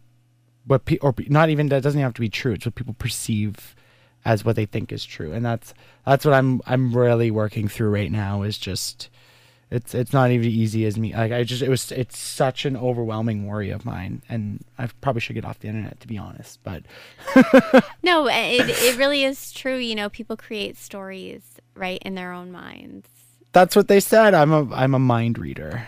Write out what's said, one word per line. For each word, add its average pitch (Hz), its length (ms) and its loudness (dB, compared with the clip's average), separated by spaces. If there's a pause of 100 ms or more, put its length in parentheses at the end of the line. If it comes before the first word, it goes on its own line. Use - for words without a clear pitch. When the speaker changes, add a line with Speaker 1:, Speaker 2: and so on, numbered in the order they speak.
(640)
Speaker 1:
what 131 200 2
pe-, - 140 0
or 139 140 2
pe-, - 160 -10
not 156 200 6
even, 147 200 0
that 135 140 0
doesn't 143 180 0
have 127 140 -2
to - 60 -6
be 117 80 -2
true. 117 240 -2
It's 87 120 -6
what - 100 -6
people - 200 -10
perceive - 800 -6 (500)
as 110 200 0
what 113 100 0
they 107 100 -2
think - 260 -8
is 107 140 -10
true. - 280 -12
And 117 120 -4
that's, 117 280 -6 (320)
that's 139 200 4
what 151 80 4
I'm, 131 320 2
I'm 127 300 0
really 120 360 2
working 107 360 -2
through 110 220 -2
right 104 220 -2
now 101 320 -4
is 104 140 -6
just, - 520 -10 (600)
it's, - 260 -6
it's 123 180 -4
not 131 180 6
even 117 180 4
easy 110 360 0
as 104 120 -2
me. 113 180 -4
Like, 113 160 -2
I 120 120 0
just, 123 180 -6
it 139 80 0
was, 131 220 0
it's - 260 -6
such - 480 -4
an 135 120 -4
overwhelming 110 680 -2
worry 101 220 -6
of 98 160 -8
mine. 101 440 -10
And 104 340 -8 (140)
I 127 100 -6 (140)
probably 127 200 -2
should - 120 -8
get 110 120 -8
off 104 140 -12
the - 80 -14
internet, 107 340 -10
to - 60 -20
be 113 100 -10
honest, 95 460 -16
but 98 200 -12 (520)
<laughs> - 680 6
Speaker 2:
No, 330 240 2
it, 233 420 0
it 240 280 0
really 277 260 0
is 269 280 -6
true. 262 260 -6
You 233 180 -4
know, 208 140 -6
people 220 280 -12
create - 400 -10
stories, 190 640 -16 (340)
right, 185 300 -8
in 190 100 -8
their 180 180 -10
own 180 180 -14
minds. - 560 -18 (440)
Speaker 1:
That's 180 240 6
what 202 120 6
they 202 120 8
said. 220 340 6
I'm 151 180 6
a, 147 220 4
I'm 131 220 2
a 127 40 4
mind 117 380 2
reader. 78 500 -10